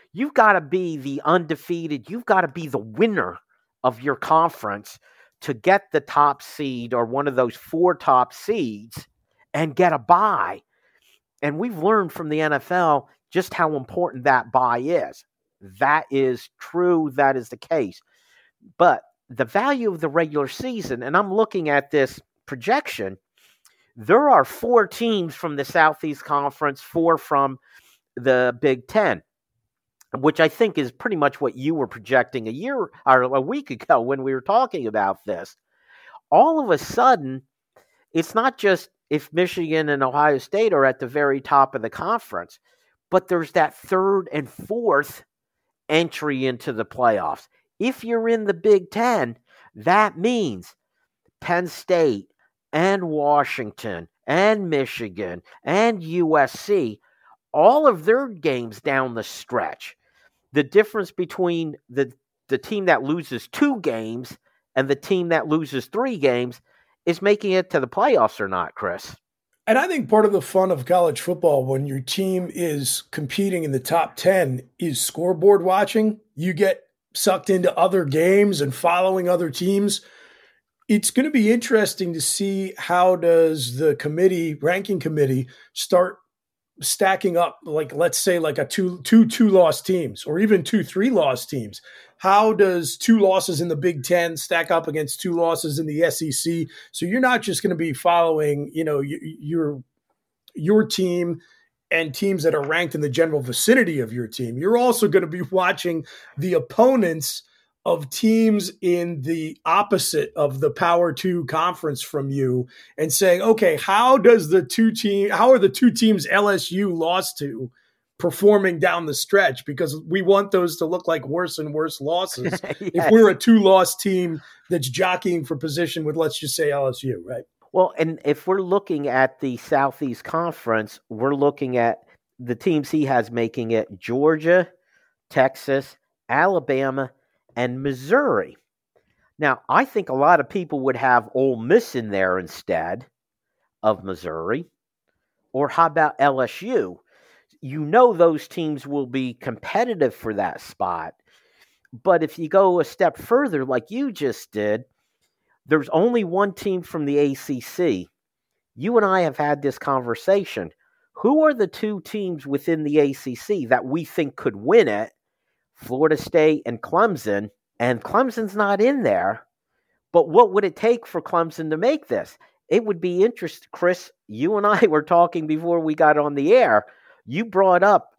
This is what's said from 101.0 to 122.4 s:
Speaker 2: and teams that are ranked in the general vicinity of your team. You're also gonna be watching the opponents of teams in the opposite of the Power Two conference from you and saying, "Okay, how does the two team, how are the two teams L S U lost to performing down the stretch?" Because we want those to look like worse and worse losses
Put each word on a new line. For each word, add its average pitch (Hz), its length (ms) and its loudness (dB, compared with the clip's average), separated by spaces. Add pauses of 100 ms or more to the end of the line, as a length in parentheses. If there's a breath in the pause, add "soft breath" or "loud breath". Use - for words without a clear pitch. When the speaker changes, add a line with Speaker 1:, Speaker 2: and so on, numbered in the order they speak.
Speaker 2:
and 160 240 -2
teams 190 300 -2
that 156 100 2
are 147 100 -2
ranked 160 300 -4
in 151 80 -4
the 147 80 -2
general 151 320 0
vicinity 170 580 2
of 113 140 -4
your 120 140 -6
team. 120 300 -8
You're 196 200 0
also 233 300 2
gonna 175 180 2
be 175 160 -8
watching 180 640 -2 (320 loud breath)
the 175 160 -2
opponents 170 880 0 (440)
of 165 260 -2
teams 220 600 2 (100)
in 175 420 -2
the 156 420 -6
opposite 170 720 0
of 139 240 -2
the 147 100 2
Power 170 440 2
Two 175 320 -2
conference 160 580 -4
from 139 260 -6
you 127 380 -2 (320 soft breath)
and 160 120 -2
saying, 185 300 2
"Okay, 214 360 4
how 233 420 4
does 202 300 6
the 180 120 4
two 226 300 2
team, 202 400 -2
how 208 180 4
are 262 80 8
the 190 120 4
two 247 200 4
teams 220 400 2
L 202 200 2
S 180 220 -2
U 185 220 -2
lost 175 460 -2
to 127 320 -8 (480)
performing 190 580 2
down 170 300 -2
the 143 80 -6
stretch?" 175 500 0
Because 151 420 -6
we 185 140 -2
want 196 300 4
those 175 260 0
to 170 80 -4
look 175 220 -6
like 151 200 -2
worse 165 300 -6
and 151 160 -8
worse 156 260 -6
losses 165 540 -4